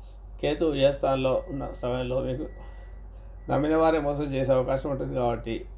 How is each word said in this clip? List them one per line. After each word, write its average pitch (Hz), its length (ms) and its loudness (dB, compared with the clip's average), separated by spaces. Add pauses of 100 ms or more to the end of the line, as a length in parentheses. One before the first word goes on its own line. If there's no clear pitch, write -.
(400)
కేతు 151 340 2
ఏ 139 180 6
స్థానంలో 135 580 2
ఉన్న 135 220 -4
సమయంలో 127 480 -2
మీకు 131 260 -4 (1040)
నమ్మిన 151 260 2
వారే 160 220 6
మోసం 143 360 0
చేసే 135 180 4
అవకాశం 131 380 2
ఉంటుంది 131 240 -4
కాబట్టి 117 520 0 (120)